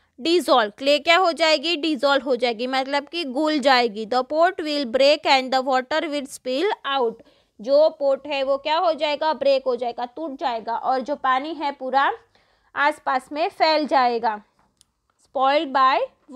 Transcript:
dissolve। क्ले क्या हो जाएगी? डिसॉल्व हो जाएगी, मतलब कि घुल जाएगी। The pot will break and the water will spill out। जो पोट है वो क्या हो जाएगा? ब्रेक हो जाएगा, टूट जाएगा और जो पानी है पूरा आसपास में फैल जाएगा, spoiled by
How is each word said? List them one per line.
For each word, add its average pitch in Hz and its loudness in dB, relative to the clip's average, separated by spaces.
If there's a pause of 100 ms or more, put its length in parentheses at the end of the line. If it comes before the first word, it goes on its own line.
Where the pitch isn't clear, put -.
(220)
dissolve। 262 2
क्ले 285 2
क्या 330 4
हो 370 2
जाएगी? 320 0
डिसॉल्व 277 0
हो 269 0
जाएगी, 240 -2
मतलब 269 -2
कि 339 -6
घुल 302 -2
जाएगी। 240 2
The 247 -2
pot 339 2
will 294 -4
break 269 2
and 269 0
the 262 0
water 262 0
will 285 -8
spill 277 -2 (260)
out। 233 0 (480)
जो 285 4
पोट 277 -2
है 277 -2
वो 277 -2
क्या 302 -2
हो 339 2
जाएगा? 294 -2
ब्रेक 269 0
हो 247 -2
जाएगा, 240 -6
टूट 277 -10
जाएगा 226 -4
और 262 -2
जो 277 -6
पानी 262 -2
है 285 -6
पूरा 269 0 (640)
आसपास 277 -2
में 311 -2
फैल 311 2
जाएगा, 233 0 (800)
spoiled 269 0
by 269 4 (360)